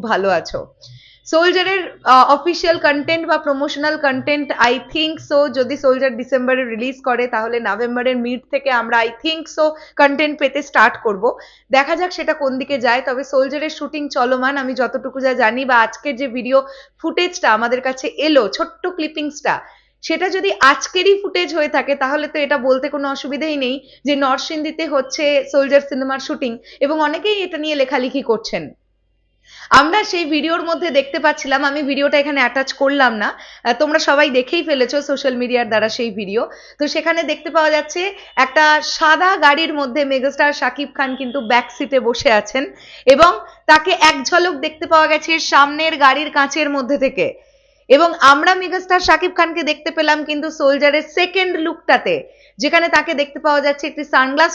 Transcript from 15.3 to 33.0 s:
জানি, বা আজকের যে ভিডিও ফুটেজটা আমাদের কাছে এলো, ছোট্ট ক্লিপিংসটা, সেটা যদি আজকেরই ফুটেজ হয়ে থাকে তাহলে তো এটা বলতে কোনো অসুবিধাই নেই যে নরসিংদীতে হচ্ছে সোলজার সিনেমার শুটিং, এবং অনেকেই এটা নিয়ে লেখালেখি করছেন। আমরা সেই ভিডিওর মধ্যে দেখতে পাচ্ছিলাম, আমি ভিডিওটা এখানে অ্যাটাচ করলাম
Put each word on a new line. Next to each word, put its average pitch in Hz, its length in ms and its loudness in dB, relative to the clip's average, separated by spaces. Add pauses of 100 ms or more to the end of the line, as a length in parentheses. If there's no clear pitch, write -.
জানি, 240 320 0
বা 254 100 2
আজকের 233 400 0
যে 269 120 -4
ভিডিও 247 300 -2 (420)
ফুটেজটা 349 480 -2 (100)
আমাদের 240 240 -2
কাছে 262 260 -6 (100)
এলো, 294 260 2 (120)
ছোট্ট - 320 -8
ক্লিপিংসটা, 302 680 -6 (480)
সেটা 339 260 -2
যদি 381 200 -2 (120)
আজকেরই 349 600 4
ফুটেজ 359 340 -2
হয়ে 302 140 0
থাকে 277 260 -2
তাহলে 285 320 -2
তো 302 120 -8
এটা 285 180 0
বলতে 262 320 0
কোনো 285 160 -4 (100)
অসুবিধাই 285 420 -6
নেই 262 180 -4 (300)
যে 294 100 0
নরসিংদীতে 302 720 -2
হচ্ছে 269 360 -4 (280)
সোলজার 277 380 4
সিনেমার 269 300 -4
শুটিং, 262 320 -6 (280)
এবং 285 220 0
অনেকেই 339 440 -2
এটা 339 120 -8
নিয়ে 302 180 -4
লেখালেখি 269 460 -2
করছেন। 214 440 -4 (1040)
আমরা 302 340 4
সেই 359 220 -4
ভিডিওর 311 440 -2
মধ্যে 330 220 -4
দেখতে 277 280 0
পাচ্ছিলাম, 285 440 0
আমি 285 200 -2
ভিডিওটা 285 340 0
এখানে 285 240 0
অ্যাটাচ 262 320 -2
করলাম 277 420 2